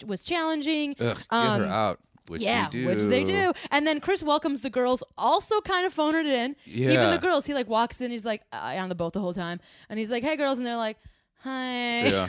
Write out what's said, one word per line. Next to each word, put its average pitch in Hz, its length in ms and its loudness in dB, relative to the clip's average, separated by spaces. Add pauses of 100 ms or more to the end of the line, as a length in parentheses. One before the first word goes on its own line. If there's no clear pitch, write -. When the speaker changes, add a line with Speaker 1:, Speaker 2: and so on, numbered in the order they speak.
Speaker 1:
was 202 180 -6
challenging. 311 720 0
Speaker 2:
Ugh, - 200 0
get - 120 -16
Speaker 1:
Um, 220 300 2
Speaker 2:
her 95 60 0
out. 104 320 0 (300)
Which 82 120 -6
Speaker 1:
yeah, 208 300 0
Speaker 2:
they - 80 -6
do. 254 80 -2
Speaker 1:
which 208 160 2
they 214 220 4
do. 370 280 2 (180)
And 294 160 2
then 302 140 0
Chris 359 220 0
welcomes 294 400 0
the 262 80 -6
girls, 247 340 0 (140)
also 392 420 2
kind 370 240 0
of 370 80 0
phoning 311 340 0
it 285 80 2
in. 247 300 -2
Even 120 300 2
Speaker 2:
Yeah. 117 160 6
Speaker 1:
the - 80 4
girls, 359 260 2
he, 285 80 -4
like, 254 160 -2
walks 226 320 0
in, 247 100 -4
he's 226 140 -6
like, 220 160 -4 (140)
uh, 113 240 -6
on 185 100 -6
the 180 60 -4
boat 170 180 -4
the 202 80 -4
whole 180 140 -4
time. 175 260 -6 (300)
And 214 80 -6
he's 220 120 -4
like, 240 140 -2
"Hey, 311 120 0
girls." 269 220 0
And 247 80 -4
they're 233 100 -2
like, 220 200 -2 (480)
"Hi." 247 640 -2
Speaker 2:
Yeah. 95 200 2